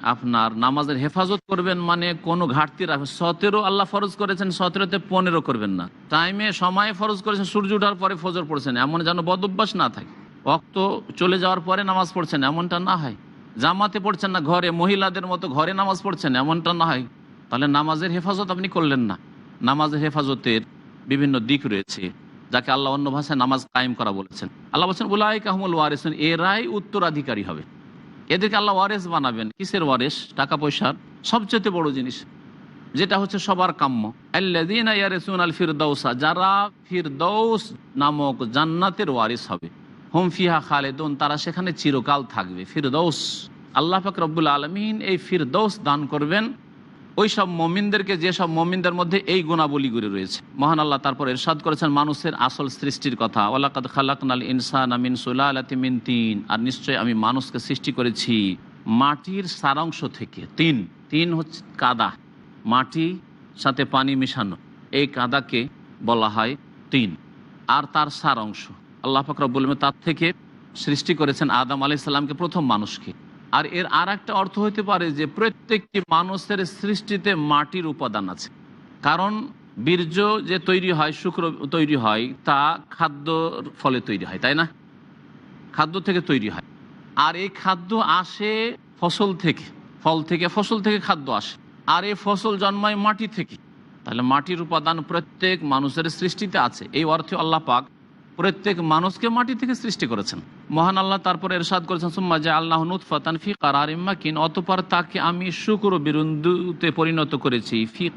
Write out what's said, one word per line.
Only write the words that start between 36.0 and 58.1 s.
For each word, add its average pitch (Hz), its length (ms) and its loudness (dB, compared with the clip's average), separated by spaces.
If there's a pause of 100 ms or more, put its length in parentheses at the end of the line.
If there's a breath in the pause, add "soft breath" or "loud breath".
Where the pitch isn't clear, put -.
যারা 185 560 2 (200)
ফিরদাউস 180 840 0 (220)
নামক 143 500 0
জান্নাতের 160 640 0
ওয়ারিস 117 420 0
হবে। 85 180 -6 (440)
হুম 180 160 4
ফিহা 170 300 2
খালিদুন, 143 560 -2
তারা 147 220 0
সেখানে 175 360 -4
চিরকাল 143 500 2
থাকবে। 92 420 -6
ফিরদাউস, 151 840 -2 (240)
আল্লাহ 170 260 2
পাক 185 200 -4
রব্বুল 160 280 2
আলামিন 190 540 0
এই 190 160 0
ফিরদাউস 180 640 0
দান 147 260 0
করবেন 151 480 0 (640)
ওই 208 120 4
সব 196 200 0
মুমিনদেরকে, 190 680 0
যে 170 140 0
সব 175 180 0
মুমিনদের 175 440 0
মধ্যে 180 240 0
এই 185 260 2
গুণাবলীগুলি 143 640 0
রয়েছে। 95 340 -4 (140)
মহান 151 240 2
আল্লাহ 147 200 2
তারপর 135 300 -2
ইরশাদ 143 320 0
করেছেন 156 280 0
মানুষের 147 460 0
আসল 127 320 0
সৃষ্টির 135 480 -4
কথা, 107 340 2
"ওয়ালাকাদ 135 380 0
খালাকনাল 135 560 0
ইনসানা 127 540 0
মিন 127 180 0
সুলালাতিন 131 640 0
মিন 127 200 0
তিন", 113 480 0
আর 110 120 0
নিশ্চয় 127 380 -2
আমি 113 160 0
মানুষকে 120 460 0
সৃষ্টি 135 320 -4
করেছি 113 640 0 (280)